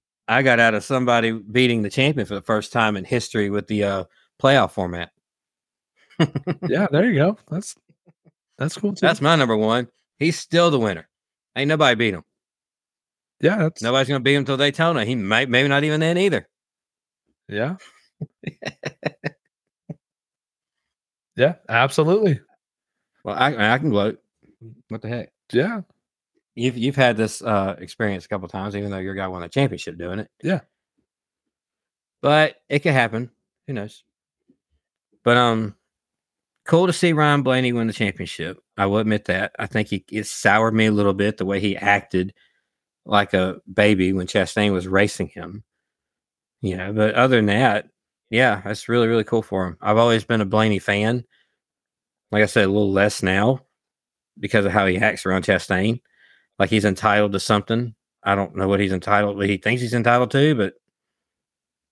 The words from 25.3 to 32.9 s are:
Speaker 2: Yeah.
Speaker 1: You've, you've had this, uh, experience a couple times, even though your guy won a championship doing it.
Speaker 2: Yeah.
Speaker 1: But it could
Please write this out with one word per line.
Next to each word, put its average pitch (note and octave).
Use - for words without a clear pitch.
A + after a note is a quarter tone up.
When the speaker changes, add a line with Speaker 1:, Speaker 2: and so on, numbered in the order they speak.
Speaker 2:
Yeah. F#3
Speaker 1:
You've, A#2+
you've B2+
had B2
this, G#2+
uh, G2
experience F#2+
a -
couple F#2+
times, G2+
even G2+
though F#2+
your F#2+
guy F#2+
won F#2
a F2
championship F2
doing F2
it. G#2+
Speaker 2:
Yeah. E3
Speaker 1:
But D3
it C#3+
could D#3+